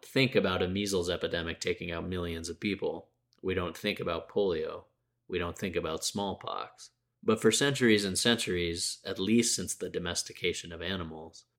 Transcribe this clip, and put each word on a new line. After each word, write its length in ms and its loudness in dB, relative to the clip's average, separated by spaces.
think 320 2
about 260 4
a 60 4
measles 420 0
epidemic 520 -2
taking 280 -2
out 160 -4
millions 440 -4
of 100 -10
people. 480 -2
We 120 0
don't 220 -2
think 260 -2
about 260 -2
polio. 560 0
We 100 -2
don't 180 -4
think 200 -4
about 260 -2
smallpox. 840 -6
But 180 4
for 100 8
centuries 520 6
and 160 0
centuries, 840 0
at 140 -6
least 360 4
since 180 -4
the 160 -6
domestication 840 -4
of 80 -10
animals, 640 -8